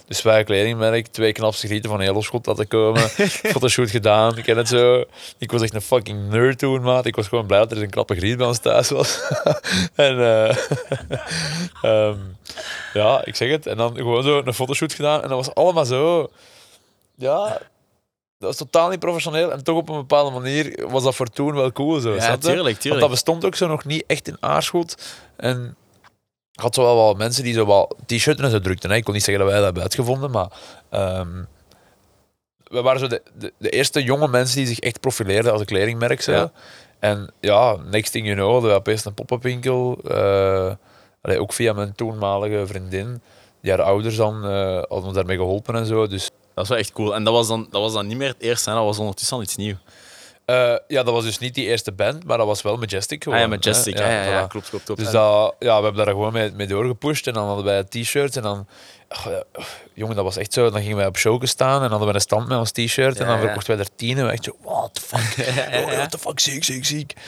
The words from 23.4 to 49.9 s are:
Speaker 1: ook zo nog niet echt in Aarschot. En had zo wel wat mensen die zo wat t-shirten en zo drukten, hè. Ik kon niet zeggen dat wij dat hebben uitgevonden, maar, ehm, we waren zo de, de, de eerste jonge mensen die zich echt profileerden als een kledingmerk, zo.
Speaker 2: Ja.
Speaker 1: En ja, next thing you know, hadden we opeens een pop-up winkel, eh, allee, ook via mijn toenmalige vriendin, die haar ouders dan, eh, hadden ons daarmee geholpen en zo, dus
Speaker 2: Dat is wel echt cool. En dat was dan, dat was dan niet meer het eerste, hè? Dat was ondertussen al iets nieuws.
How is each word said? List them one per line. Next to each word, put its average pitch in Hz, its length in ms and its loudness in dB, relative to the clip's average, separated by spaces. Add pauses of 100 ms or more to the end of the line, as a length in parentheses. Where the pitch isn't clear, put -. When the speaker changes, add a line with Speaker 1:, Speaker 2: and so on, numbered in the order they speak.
Speaker 1:
ook 190 100 -2
zo 180 120 0
nog 151 180 -2
niet 151 220 -4
echt - 200 -4
in 151 120 -10
Aarschot. - 560 -2 (400)
En 123 400 -4 (800)
had 117 200 -2
zo 127 80 4
wel 120 120 6
wat 107 220 6
mensen 120 260 0
die 120 100 -2
zo 113 120 2
wat 98 300 4 (100)
t-shirten 131 400 0
en 123 60 2
zo 107 80 4
drukten, 92 300 -2
hè. 101 60 2
Ik 117 80 0
kon 101 100 -2
niet 104 100 -2
zeggen 101 200 2
dat 98 100 4
wij 104 80 4
dat 101 40 4
hebben 92 180 -2
uitgevonden, 131 480 -2
maar, 98 160 -2 (420)
ehm, 92 540 -4 (1200)
we - 180 -4
waren 131 180 4
zo 135 80 -2
de, 117 140 -4 (160)
de, 107 200 -10
de - 120 -4
eerste 139 340 2
jonge 139 240 2
mensen 127 300 2
die 135 100 0
zich 117 120 -4
echt - 200 -4
profileerden 113 520 2
als 107 100 2
een 101 60 -6
kledingmerk, 117 540 0
zo. 147 100 -2
Speaker 2:
Ja. 104 200 2 (480)
Speaker 1:
En 104 400 0
ja, 104 360 4 (160)
next 107 200 0
thing 113 140 -4
you 101 120 -2
know, 98 140 2
hadden 120 180 4
we 101 60 6
opeens 107 300 0
een 101 80 -10
pop-up 123 300 -6
winkel, 123 540 -2 (100)
eh, 98 640 2 (480)
allee, - 180 0
ook 104 140 -4
via 113 200 0
mijn 101 220 -6
toenmalige 104 720 -2
vriendin, 98 540 -8 (400)
die 95 100 0
haar 92 100 4
ouders 104 340 2
dan, 110 300 0
eh, 98 300 -2
hadden 90 280 -4
ons 95 100 -6
daarmee 92 240 0
geholpen 95 380 -2
en 113 100 -4
zo, 110 220 0
dus 98 220 -6 (240)
Speaker 2:
Dat 92 100 -4
is 113 100 -4
wel 117 100 2
echt - 100 -10
cool. 104 220 -2
En 110 80 -4
dat 110 100 4
was 117 140 4
dan, 113 240 -4
dat 101 100 -2
was 110 120 -2
dan 104 140 -4
niet 113 100 -6
meer 139 100 -4
het 127 140 -10
eerste, 113 280 -2
hè? 107 60 -2
Dat 113 100 2
was 104 140 0
ondertussen 107 380 -4
al 113 60 -6
iets - 120 -8
nieuws. 98 220 -6 (680)